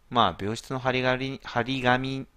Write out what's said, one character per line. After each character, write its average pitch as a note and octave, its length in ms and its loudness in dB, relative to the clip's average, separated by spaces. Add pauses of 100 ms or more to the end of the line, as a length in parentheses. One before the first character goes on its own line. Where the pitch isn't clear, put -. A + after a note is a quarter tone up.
(120)
ま A#2 160 6
あ E2+ 120 -2
病 G#2 160 -4
室 - 160 -10
の C3 80 -4
張 B2+ 120 0
り B2+ 120 0
紙、 C3 400 -2
張 - 200 0
り C3 180 -4
紙 C3 560 2